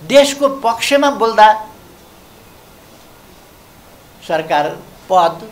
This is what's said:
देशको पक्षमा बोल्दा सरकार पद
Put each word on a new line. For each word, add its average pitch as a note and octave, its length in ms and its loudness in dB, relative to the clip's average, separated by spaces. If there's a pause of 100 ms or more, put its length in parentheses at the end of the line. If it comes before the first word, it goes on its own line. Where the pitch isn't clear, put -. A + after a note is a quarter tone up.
देशको C#4 460 2 (120)
पक्षमा C#4 520 0
बोल्दा A3 360 2 (2750)
सरकार D#3+ 440 -4 (400)
पद F3+ 460 0